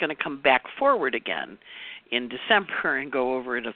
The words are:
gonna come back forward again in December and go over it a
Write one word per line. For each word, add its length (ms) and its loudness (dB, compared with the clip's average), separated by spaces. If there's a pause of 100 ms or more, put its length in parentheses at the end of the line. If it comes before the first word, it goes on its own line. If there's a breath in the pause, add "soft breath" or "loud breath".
gonna 160 -2
come 220 -4
back 260 4 (120)
forward 380 4
again 420 -4 (540 loud breath)
in 180 -2
December 680 0
and 160 -6
go 240 2
over 200 -4
it 100 -4
a 100 -6